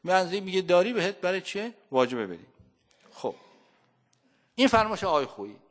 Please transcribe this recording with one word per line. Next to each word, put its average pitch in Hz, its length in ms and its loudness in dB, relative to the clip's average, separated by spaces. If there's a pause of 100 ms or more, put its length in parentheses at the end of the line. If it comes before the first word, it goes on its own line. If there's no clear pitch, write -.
منزی 185 360 0
میگه 190 200 -2
داری 180 320 4
بهت 196 280 -2
برای 185 200 -2
چه 214 340 -8 (160)
واجبه 127 360 0
بری. 87 200 -14 (680)
خب - 220 -8 (1200)
این 254 140 4
فرمایش 220 360 2
آقای 151 200 2
خویی. 104 320 -12 (140)